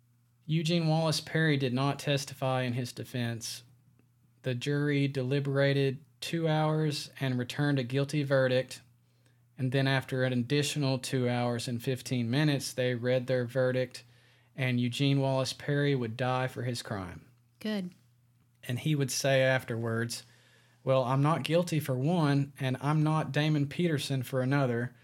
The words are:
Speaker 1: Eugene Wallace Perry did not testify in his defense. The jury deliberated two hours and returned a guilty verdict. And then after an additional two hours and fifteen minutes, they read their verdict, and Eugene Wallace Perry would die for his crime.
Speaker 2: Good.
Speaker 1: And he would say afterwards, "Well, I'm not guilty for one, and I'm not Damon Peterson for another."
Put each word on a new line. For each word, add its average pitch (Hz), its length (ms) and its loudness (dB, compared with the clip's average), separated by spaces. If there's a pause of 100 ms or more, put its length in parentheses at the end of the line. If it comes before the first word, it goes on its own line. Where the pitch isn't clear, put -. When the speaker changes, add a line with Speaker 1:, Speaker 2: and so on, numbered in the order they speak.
(460)
Speaker 1:
Eugene 165 420 0
Wallace 160 320 2
Perry 160 380 2
did 131 160 0
not 139 260 0
testify 135 640 -2
in 123 100 -2
his 120 220 -6
defense. 117 720 -6 (800)
The 127 120 -2
jury 143 540 0
deliberated 139 880 2 (240)
two 165 260 -2
hours 156 600 2 (100)
and 131 180 -2
returned 143 420 0
a 127 40 0
guilty 139 400 0
verdict. 131 560 2 (800)
And 127 160 -2
then 135 160 4
after 127 340 0
an 127 80 2
additional 135 680 0
two 127 280 -2
hours 120 400 -2
and 120 160 -4
fifteen 123 480 -2
minutes, 143 400 0
they 127 240 -2
read 123 320 0
their 127 160 0
verdict, 127 640 -2 (500)
and 127 240 0
Eugene 139 400 2
Wallace 135 320 0
Perry 143 440 0
would 117 200 -4
die 127 320 0
for 120 140 -8
his 120 200 -4
crime. 92 440 -10 (340)
Speaker 2:
Good. 202 320 -4 (720)
Speaker 1:
And 123 140 -4
he 156 160 0
would 139 160 0
say 135 300 2
afterwards, 117 800 0 (640)
"Well, 131 200 4
I'm 135 180 2
not 143 200 2
guilty 165 360 2
for 139 160 -2
one, 143 640 2
and 127 220 0
I'm 151 220 2
not 156 280 0
Damon 147 360 2
Peterson 143 560 -2
for 131 180 -2
another." 127 520 0 (100)